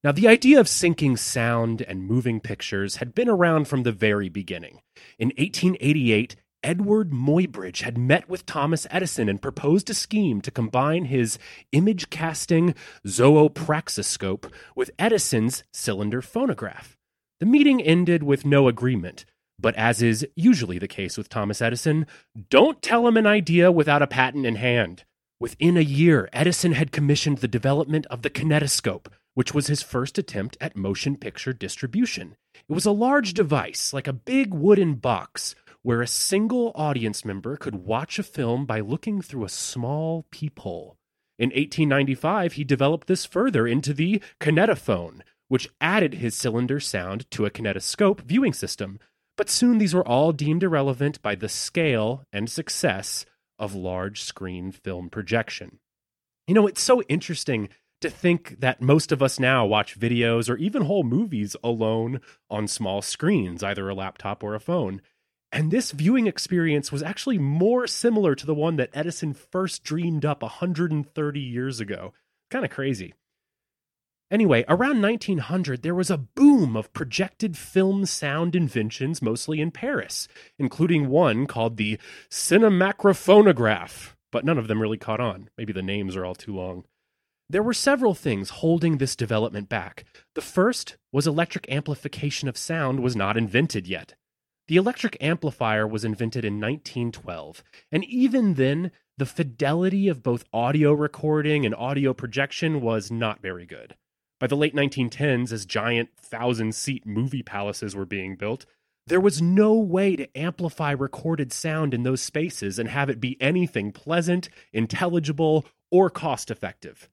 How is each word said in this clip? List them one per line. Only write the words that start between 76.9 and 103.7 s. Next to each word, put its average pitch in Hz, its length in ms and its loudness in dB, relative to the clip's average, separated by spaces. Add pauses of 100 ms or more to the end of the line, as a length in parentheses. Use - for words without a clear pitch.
projected 170 640 -4
film 190 480 0
sound 160 500 -2
inventions, 131 640 -2
mostly 135 400 -2
in 160 100 -2
Paris, - 560 -6 (320)
including 147 520 0
one 139 360 4
called 113 300 -2
the 107 220 -2 (320)
cinemacrophonograph, 185 1800 4 (160)
but 120 160 -4
none 160 100 2
of 110 120 -4
them 110 120 0
really 110 160 -2
caught 110 240 -6
on. 101 380 -6
Maybe 107 160 -8
the 95 80 -4
names 95 340 -4
are 92 80 -6
all 90 100 -8
too - 200 -12
long. 92 300 -10 (640)
There 190 120 0
were 233 120 0
several 254 400 2
things 101 340 -4
holding 165 480 0
this 131 180 -2
development 107 540 -4
back. 101 380 -8 (280)
The 151 60 -6
first - 560 -2 (160)
was 143 140 0
electric 165 440 -2
amplification 143 800 -6
of 123 80 -8
sound 139 440 -2
was 123 140 0
not 104 220 0
invented 113 500 0
yet. 90 280 -10 (540)
The 160 80 2
electric 220 440 0
amplifier 123 680 -2
was 110 160 -4
invented 113 400 -4
in 104 160 -4
nineteen 120 500 -6
twelve, 80 540 -14 (260)
and 185 140 -2
even 247 500 2
then, 143 380 0 (260)
the 135 80 -2
fidelity 170 800 -2
of 147 160 -2
both 120 300 -2
audio 143 400 2
recording 151 760 0
and 107 80 0
audio 131 400 -2
projection 139 680 -4
was 113 300 -2
not 113 320 -4
very 90 240 -10
good. - 300 -20 (420)